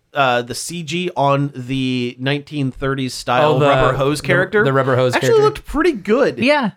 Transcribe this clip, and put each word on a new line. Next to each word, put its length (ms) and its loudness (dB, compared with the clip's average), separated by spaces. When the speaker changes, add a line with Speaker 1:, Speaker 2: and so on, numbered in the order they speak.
Speaker 1:
uh, 260 2
the 140 -8
C 260 -10
G 340 -4
on 400 0
the 640 -4
nineteen 520 -4
thirties 420 -4
style 400 0
Speaker 2:
Oh, 60 2
the, 80 4
Speaker 1:
rubber 260 2
hose 260 0
Speaker 2:
the, 80 -10
Speaker 1:
character 360 2
Speaker 2:
the 100 2
rubber 220 2
hose 200 2
Speaker 1:
actually 140 0
Speaker 2:
character. 140 4
Speaker 1:
looked 220 0
pretty 260 0
good. 480 0
Speaker 3:
Yeah. 380 2